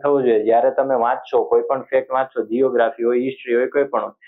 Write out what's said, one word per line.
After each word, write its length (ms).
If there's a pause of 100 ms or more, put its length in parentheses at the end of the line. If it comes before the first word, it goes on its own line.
થવો 200
જોઈએ. 220
જ્યારે 260
તમે 240
વાંચશો, 500
કોઈ 180
પણ 200
ફેક્ટ 300
વાંચશો, 340
જિયોગ્રાફી 560
હોય, 180
હિસ્ટ્રી 340
હોય, 120
કોઈ 180
પણ 160
હોય, 120 (160)